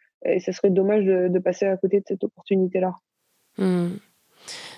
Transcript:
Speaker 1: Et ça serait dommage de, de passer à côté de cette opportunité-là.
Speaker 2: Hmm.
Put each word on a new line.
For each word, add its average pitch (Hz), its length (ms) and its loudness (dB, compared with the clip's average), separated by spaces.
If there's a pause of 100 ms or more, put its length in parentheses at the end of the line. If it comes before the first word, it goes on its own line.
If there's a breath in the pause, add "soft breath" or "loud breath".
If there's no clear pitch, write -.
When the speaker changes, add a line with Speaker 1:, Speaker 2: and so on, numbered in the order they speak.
(260)
Speaker 1:
Et 190 140 0
ça 185 140 -4
serait - 160 2
dommage 196 360 2
de, 185 220 2
de 180 120 2
passer 185 260 -2
à 190 120 0
côté 196 220 0
de 196 80 -4
cette 196 160 -6
opportunité-là. 185 680 -2 (640)
Speaker 2:
Hmm. 180 320 0 (880 loud breath)